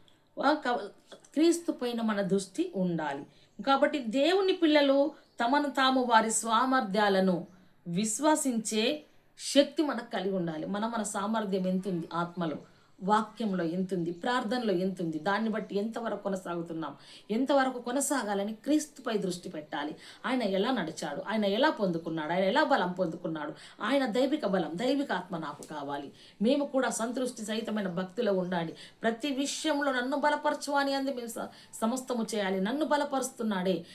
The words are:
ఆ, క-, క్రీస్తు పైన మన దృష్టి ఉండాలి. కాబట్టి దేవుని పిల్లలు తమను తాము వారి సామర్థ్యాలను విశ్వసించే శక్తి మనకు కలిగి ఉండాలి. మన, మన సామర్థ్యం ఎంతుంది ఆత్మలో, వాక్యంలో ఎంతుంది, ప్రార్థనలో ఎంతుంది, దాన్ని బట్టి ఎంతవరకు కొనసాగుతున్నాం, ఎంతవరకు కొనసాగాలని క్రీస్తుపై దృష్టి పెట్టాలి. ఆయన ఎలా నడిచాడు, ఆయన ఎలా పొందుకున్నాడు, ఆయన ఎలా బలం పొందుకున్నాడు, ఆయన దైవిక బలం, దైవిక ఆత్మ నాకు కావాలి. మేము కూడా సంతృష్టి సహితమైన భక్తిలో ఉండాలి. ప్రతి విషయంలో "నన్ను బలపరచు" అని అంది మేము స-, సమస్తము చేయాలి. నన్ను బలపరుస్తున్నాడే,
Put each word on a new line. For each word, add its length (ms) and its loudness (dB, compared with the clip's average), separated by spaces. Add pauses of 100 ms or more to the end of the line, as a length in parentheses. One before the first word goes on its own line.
(460)
ఆ, 80 6
క-, 360 -2 (440)
క్రీస్తు 380 4
పైన 300 -4
మన 200 0
దృష్టి 540 0
ఉండాలి. 500 -2 (380)
కాబట్టి 360 4
దేవుని 540 4
పిల్లలు 580 6 (320)
తమను 260 2
తాము 340 4
వారి 280 4
సామర్థ్యాలను 1160 2 (400)
విశ్వసించే 1160 0 (360)
శక్తి 440 2
మనకు 280 -4
కలిగి 240 -2
ఉండాలి. 300 -4
మన, 220 -2
మన 160 -4
సామర్థ్యం 640 -2
ఎంతుంది 460 -2
ఆత్మలో, 440 -2 (460)
వాక్యంలో 600 0
ఎంతుంది, 480 -2
ప్రార్థనలో 600 -2
ఎంతుంది, 460 -2
దాన్ని 300 0
బట్టి 260 -4
ఎంతవరకు 480 -4
కొనసాగుతున్నాం, 720 -6 (360)
ఎంతవరకు 500 2
కొనసాగాలని 720 -2
క్రీస్తుపై 640 -2
దృష్టి 320 -4
పెట్టాలి. 460 -8 (300)
ఆయన 160 0
ఎలా 300 2
నడిచాడు, 560 -4
ఆయన 180 0
ఎలా 240 4
పొందుకున్నాడు, 640 -2
ఆయన 100 2
ఎలా 200 4
బలం 280 2
పొందుకున్నాడు, 640 -4 (280)
ఆయన 240 2
దైవిక 400 0
బలం, 300 0
దైవిక 360 0
ఆత్మ 260 -4
నాకు 300 -10
కావాలి. 440 -8 (300)
మేము 240 4
కూడా 240 0
సంతృష్టి 560 -4
సహితమైన 420 -4
భక్తిలో 460 -2
ఉండాలి. 420 -2 (260)
ప్రతి 300 0
విషయంలో 600 -2
"నన్ను 260 -2
బలపరచు" 560 0
అని 200 2
అంది 200 -2
మేము 140 -8
స-, 540 -12
సమస్తము 440 -2 (100)
చేయాలి. 260 0
నన్ను 240 0
బలపరుస్తున్నాడే, 1080 0